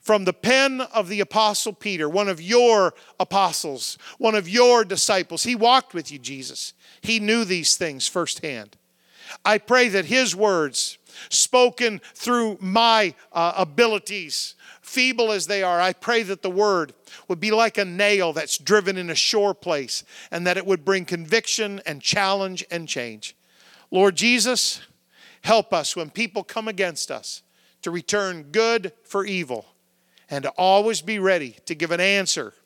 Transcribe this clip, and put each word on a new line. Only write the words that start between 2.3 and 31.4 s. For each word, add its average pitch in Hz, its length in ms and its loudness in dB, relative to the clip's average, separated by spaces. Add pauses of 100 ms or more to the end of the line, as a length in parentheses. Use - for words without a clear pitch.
your 214 540 4 (260)
apostles, 170 800 -2 (180)
one 220 180 0
of 196 140 -2
your 240 340 6
disciples, 185 600 -2
he 247 120 -2
walked 240 380 2
with 160 180 -10
you, 143 80 -16
Jesus. 131 540 -12 (300)
He 226 180 0
knew 220 240 2
these 175 320 0
things 143 300 -4
firsthand. 143 720 -6 (680)
I 214 140 4
pray 247 300 4
that 190 180 0
his 220 280 2
words, 175 640 0 (320)
spoken 240 720 2 (140)
through 233 460 0
my, 214 540 4 (180)
uh, 170 240 0
abilities, 190 1000 -2 (260)
feeble 247 520 0
as 185 140 -4
they 196 160 -2
are, 175 180 0
I 185 120 2
pray 233 320 -2
that 190 180 -8
the 185 80 -2
word 180 420 2 (340)
would 175 140 -4
be 208 100 -2
like 220 280 2
a 202 60 2
nail 190 480 0
that's - 260 -4
driven 190 400 2
in 175 120 -8
a 160 40 -4
sure 202 400 0
place, 151 500 -4 (260)
and 170 160 -4
that 180 100 2
it 185 100 -6
would 185 180 0
bring 190 200 2
conviction 196 840 -4
and 143 160 -10
challenge 190 680 -2
and 170 180 -8
change. 117 460 -10 (560)
Lord 185 260 4
Jesus, 240 640 0 (640)
help 214 300 2
us 160 240 -2
when 160 140 -8
people 214 340 -6
come 220 240 -8
against 185 420 -6
us - 320 -12 (400)
to - 80 -6
return 175 540 -4
good 214 480 -2 (120)
for 196 200 -4
evil 160 500 -6 (540)
and 143 140 -6
to - 80 -4
always 196 500 2
be 208 180 -6
ready 180 380 0 (100)